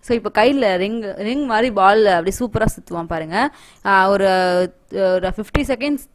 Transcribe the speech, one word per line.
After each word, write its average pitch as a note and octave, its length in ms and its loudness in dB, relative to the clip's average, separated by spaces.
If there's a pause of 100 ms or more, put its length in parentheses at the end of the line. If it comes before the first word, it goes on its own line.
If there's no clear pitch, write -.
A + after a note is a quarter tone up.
So, - 140 -4
இப்ப G#3 100 -8 (100)
கையில B3 300 4 (140)
ring, A3+ 180 -4 (280)
ring C#4 240 -4
மாதிரி A#3 160 0 (100)
ball G3+ 240 4 (140)
அப்படியே F3 240 -2
சூப்பரா A3 340 -2
சுத்துவான் E3+ 380 -10
பாருங்க. D#3+ 240 -6 (520)
ஆ, - 20 4 (220)
ஒரு, G3 160 2 (880)
ஒரு F#3 240 -2
fifty F#3+ 320 -2
seconds C4 440 -4